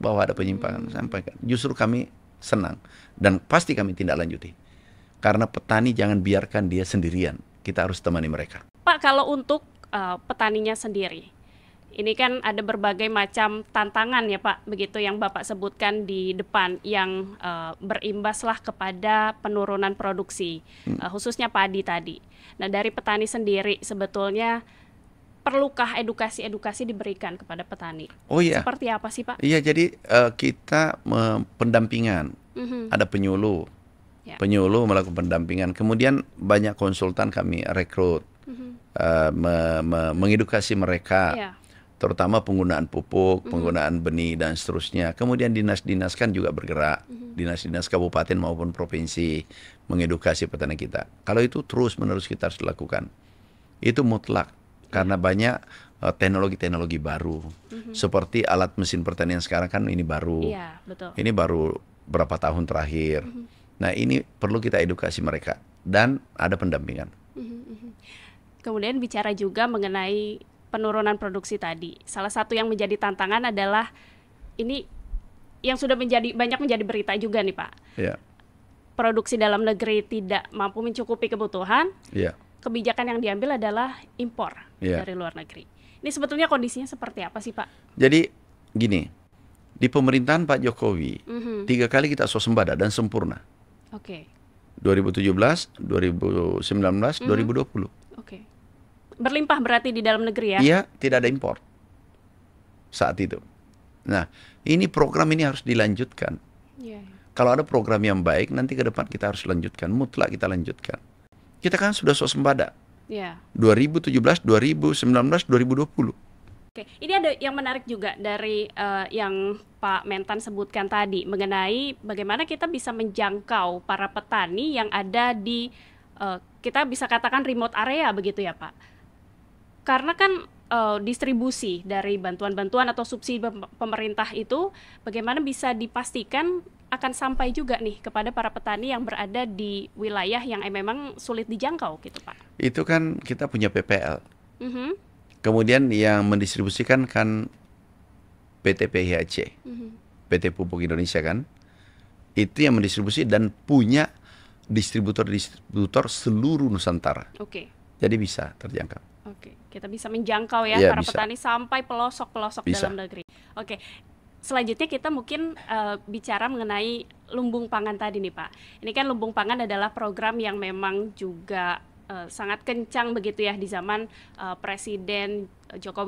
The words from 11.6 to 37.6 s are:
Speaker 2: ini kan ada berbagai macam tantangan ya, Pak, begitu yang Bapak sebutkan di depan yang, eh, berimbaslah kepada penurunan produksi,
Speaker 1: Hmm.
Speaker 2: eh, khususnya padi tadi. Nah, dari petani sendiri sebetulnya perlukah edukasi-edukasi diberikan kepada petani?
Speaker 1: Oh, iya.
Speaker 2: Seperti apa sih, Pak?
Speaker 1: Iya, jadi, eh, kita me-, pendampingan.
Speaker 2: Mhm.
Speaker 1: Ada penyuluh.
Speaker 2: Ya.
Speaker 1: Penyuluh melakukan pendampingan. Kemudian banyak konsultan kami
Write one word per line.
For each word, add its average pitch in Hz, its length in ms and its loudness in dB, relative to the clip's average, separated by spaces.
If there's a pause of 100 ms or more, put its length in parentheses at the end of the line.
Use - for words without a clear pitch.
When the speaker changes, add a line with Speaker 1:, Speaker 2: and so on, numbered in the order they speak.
Speaker 2:
ini 220 240 -2
kan 254 240 2
ada 208 240 -2
berbagai 208 480 0
macam 214 560 0
tantangan 226 640 0
ya, 190 80 -2
Pak, - 240 -2
begitu 202 320 -6
yang 208 240 -2
Bapak 196 240 -2
sebutkan 202 640 -2
di 185 240 -2
depan 190 480 0
yang, 190 560 -2
eh, 165 480 -8
berimbaslah 214 800 -4
kepada 214 800 0
penurunan 202 480 0
produksi, 185 720 -4 (240)
Speaker 1:
Hmm. - 80 -2
Speaker 2:
eh, - 160 -6
khususnya 233 400 -4
padi 196 320 2
tadi. 170 320 -4 (400)
Nah, 196 160 -4
dari 202 160 0
petani 214 400 -2
sendiri 208 560 0
sebetulnya 208 800 -2 (800)
perlukah 269 560 0
edukasi-edukasi 226 880 -6
diberikan 196 480 -8
kepada 170 240 -12
petani? 165 480 -12 (240)
Speaker 1:
Oh, 160 80 6
iya. 170 240 4
Speaker 2:
Seperti 247 240 -4
apa 220 240 -4
sih, 240 160 -10
Pak? 247 160 -8
Speaker 1:
Iya, 151 160 6
jadi, 156 400 4
eh, 120 320 6
kita 147 720 0
me-, 110 400 2 (160)
pendampingan. 113 720 2 (240)
Speaker 2:
Mhm. 247 320 -6
Speaker 1:
Ada 107 160 2
penyuluh. 98 640 0 (520)
Speaker 2:
Ya. - 160 -16
Speaker 1:
Penyuluh 101 480 4
melakukan 92 420 2
pendampingan. 87 460 0
Kemudian 117 500 2 (140)
banyak 104 400 4
konsultan 98 560 0
kami 87 340 -2